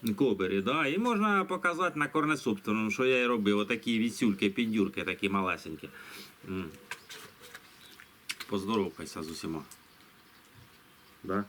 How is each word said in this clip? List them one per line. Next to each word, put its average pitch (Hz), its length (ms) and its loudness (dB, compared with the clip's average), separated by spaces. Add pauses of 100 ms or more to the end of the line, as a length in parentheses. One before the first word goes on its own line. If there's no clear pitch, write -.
(160)
кобері, 98 460 2
да, 139 260 0
і 156 100 0
можна 208 480 2
показати 180 540 0
на 147 80 2
корнесобственному, 113 840 0
що 127 140 2
я 127 160 4
і 123 40 2
робив, 104 320 4
отакі 113 420 0
вісюльки, 107 500 2
піндюрки 107 540 0
такі 92 260 -2
малесенькі. 87 600 -2 (600)
М. 92 160 -4 (1800)
Поздоровкайся 95 760 -2
з 80 80 -10
усіма. 80 300 -6 (1600)
Да? 101 260 -2